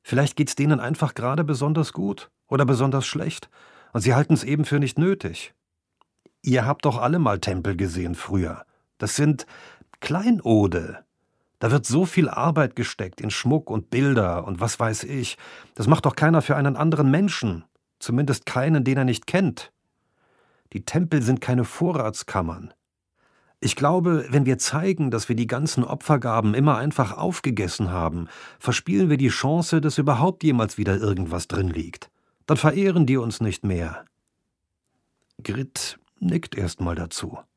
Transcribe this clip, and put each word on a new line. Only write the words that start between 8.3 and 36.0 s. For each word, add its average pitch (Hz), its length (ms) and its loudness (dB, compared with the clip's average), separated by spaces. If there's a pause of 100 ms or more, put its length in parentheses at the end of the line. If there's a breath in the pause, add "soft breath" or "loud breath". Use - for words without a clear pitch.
Das - 180 -4
sind 147 300 2 (540 loud breath)
Kleinode. 113 1040 0 (540)
Da 117 120 0
wird 131 140 2
so 160 200 2
viel - 220 2
Arbeit 147 480 0
gesteckt 107 460 -6
in 113 80 -4
Schmuck 147 400 0
und 110 200 -4
Bilder 110 560 2
und 95 140 -8
was 113 200 -2
weiß 110 260 -2
ich. 135 320 -6 (380 loud breath)
Das 107 120 -2
macht 156 180 4
doch 139 100 2
keiner 156 260 4
für 143 140 0
einen 139 200 0
anderen 147 360 2
Menschen, 131 540 0 (340)
zumindest 131 460 -2
keinen, 139 380 0
den 131 140 2
er 135 80 2
nicht 120 220 -2
kennt. 180 440 -2 (1000)
Die 101 120 -8
Tempel 160 360 0
sind 120 180 2
keine 123 260 0
Vorratskammern. 110 1080 -4 (880)
Ich - 160 -2
glaube, 165 520 2
wenn 135 160 4
wir 127 120 2
zeigen, 160 520 -2
dass 113 200 -4
wir 117 80 0
die 120 100 -2
ganzen 127 380 -2
Opfergaben 113 680 2
immer 139 220 4
einfach 120 400 -2
aufgegessen 107 760 -2
haben, 85 360 -4 (320 loud breath)
verspielen 180 500 0
wir 147 60 6
die 135 140 2
Chance, 160 500 0
dass 151 180 0
überhaupt 147 460 2
jemals 123 340 2
wieder 98 200 2
irgendwas 92 500 -2
drin 95 220 -2
liegt. 82 420 -8 (340)
Dann 143 120 4
verehren 170 480 4
die 127 100 2
uns 113 240 -2
nicht 107 240 -2
mehr.“ 85 400 -2 (1400)
Grit 127 560 -6 (220)